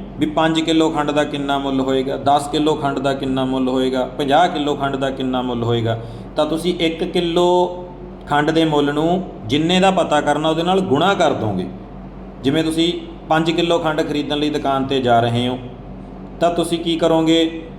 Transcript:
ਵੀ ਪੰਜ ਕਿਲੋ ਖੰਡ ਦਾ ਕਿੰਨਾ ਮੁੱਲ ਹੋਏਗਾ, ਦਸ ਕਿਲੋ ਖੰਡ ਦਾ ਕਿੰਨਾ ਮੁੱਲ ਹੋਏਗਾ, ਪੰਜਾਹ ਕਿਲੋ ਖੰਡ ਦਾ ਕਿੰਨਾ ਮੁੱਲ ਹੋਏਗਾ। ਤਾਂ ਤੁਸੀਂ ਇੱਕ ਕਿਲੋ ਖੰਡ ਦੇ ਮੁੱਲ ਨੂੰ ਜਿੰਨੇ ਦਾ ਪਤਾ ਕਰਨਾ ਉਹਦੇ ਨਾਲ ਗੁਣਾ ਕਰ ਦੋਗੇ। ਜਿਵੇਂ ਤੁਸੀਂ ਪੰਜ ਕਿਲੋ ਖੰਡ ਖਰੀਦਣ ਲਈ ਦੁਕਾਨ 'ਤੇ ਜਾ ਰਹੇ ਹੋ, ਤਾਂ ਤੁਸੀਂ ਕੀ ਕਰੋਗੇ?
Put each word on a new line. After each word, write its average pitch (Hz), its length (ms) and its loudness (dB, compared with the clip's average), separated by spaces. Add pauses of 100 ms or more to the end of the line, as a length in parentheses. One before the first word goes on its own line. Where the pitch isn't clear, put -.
(180)
ਵੀ 151 80 0
ਪੰਜ 160 340 2
ਕਿਲੋ 160 300 2
ਖੰਡ 147 220 -2
ਦਾ 147 120 2
ਕਿੰਨਾ 139 340 -2
ਮੁੱਲ 135 240 0
ਹੋਏਗਾ, 135 360 0
ਦਸ 143 300 2
ਕਿਲੋ 156 280 0
ਖੰਡ 139 240 -2
ਦਾ 135 140 0
ਕਿੰਨਾ 131 320 -2
ਮੁੱਲ 131 240 0
ਹੋਏਗਾ, 131 480 0
ਪੰਜਾਹ 151 300 4
ਕਿਲੋ 147 280 -2
ਖੰਡ 139 200 -4
ਦਾ 135 140 -2
ਕਿੰਨਾ 131 320 -4
ਮੁੱਲ 123 220 -4
ਹੋਏਗਾ। 117 360 0 (360)
ਤਾਂ 151 100 2
ਤੁਸੀਂ 160 340 -2
ਇੱਕ 165 240 0
ਕਿਲੋ 175 840 2 (420)
ਖੰਡ 147 240 2
ਦੇ 160 140 4
ਮੁੱਲ 147 280 2
ਨੂੰ 165 380 0 (140)
ਜਿੰਨੇ 160 340 2
ਦਾ 190 120 6
ਪਤਾ 160 300 2
ਕਰਨਾ 147 280 2
ਉਹਦੇ 160 140 0
ਨਾਲ 185 160 2
ਗੁਣਾ 170 340 2
ਕਰ 147 200 2
ਦੋਗੇ। 98 340 -2 (760)
ਜਿਵੇਂ 151 200 2
ਤੁਸੀਂ 165 300 0 (360)
ਪੰਜ 160 220 2
ਕਿਲੋ 170 280 2
ਖੰਡ 156 220 0
ਖਰੀਦਣ 147 360 -2
ਲਈ 147 120 0
ਦੁਕਾਨ 143 340 0
'ਤੇ 131 180 0
ਜਾ 117 180 4
ਰਹੇ 120 280 0
ਹੋ, 127 100 -2 (840)
ਤਾਂ 170 120 4
ਤੁਸੀਂ 170 280 -2
ਕੀ 165 160 -2
ਕਰੋਗੇ? 165 680 2 (140)